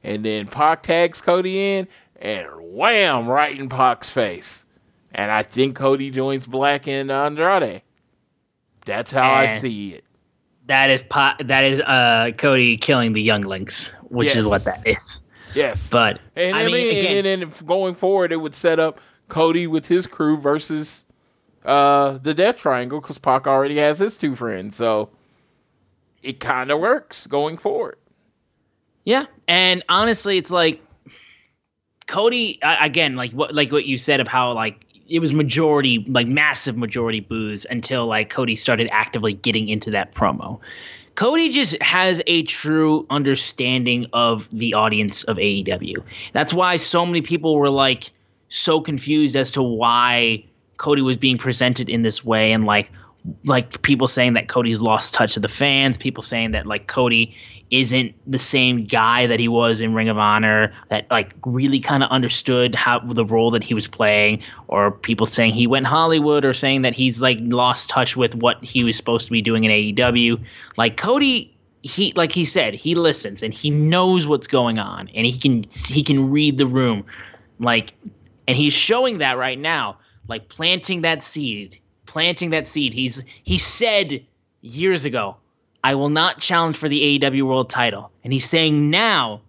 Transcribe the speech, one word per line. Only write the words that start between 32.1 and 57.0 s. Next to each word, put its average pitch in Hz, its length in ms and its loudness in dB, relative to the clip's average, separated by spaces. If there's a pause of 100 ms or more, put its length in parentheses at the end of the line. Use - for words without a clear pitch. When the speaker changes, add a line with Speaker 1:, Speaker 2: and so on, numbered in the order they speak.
Speaker 2:
uh, 156 180 2
again, 151 360 0
like 123 160 -6
what, 143 220 -4
like 147 160 0
what 147 140 0
you 131 140 -4
said 139 220 0
of 120 80 -2
how, 123 240 0
like, 113 320 -6 (240)
it 165 120 0
was 151 120 0
majority, 143 760 2
like, 123 180 0
massive 139 500 -2
majority 113 440 -4
boos 107 500 -8
until, 120 360 -4
like, 110 220 -2
Cody 117 260 -2
started 113 380 0
actively 107 400 0
getting 107 380 -4
into 107 200 -6
that 98 240 -4
promo. - 460 -2 (540)
Cody 311 340 2
just 247 340 0
has 180 440 2
a 165 160 2
true 156 680 0
understanding 127 1040 0
of 117 400 0
the 113 220 -4
audience 107 500 0
of 107 140 -4
A 90 40 0
E 101 200 0
W. 92 400 -6 (320)
That's 151 180 0
why 180 240 2
so 170 300 0
many 175 160 -2
people 160 340 0
were, 139 140 4
like, 135 420 0 (380)
so 160 320 0
confused 143 520 0
as 135 180 0
to 139 100 0
why 120 840 2 (320)
Cody 147 240 0
was 131 160 2
being 127 220 2
presented 127 500 0
in 117 140 0
this 110 200 -2
way, 110 300 2
and, 110 120 2
like, 104 280 0 (520)
like, 127 380 0
people 131 260 2
saying 123 260 2
that 113 140 0
Cody's 113 320 0
lost 110 320 0
touch 113 240 2
of 104 60 -4
the 104 60 -2
fans, 135 500 2
people 120 240 -6
saying 113 300 -4
that, 107 140 -4
like, 104 200 -6
Cody 117 480 0 (360)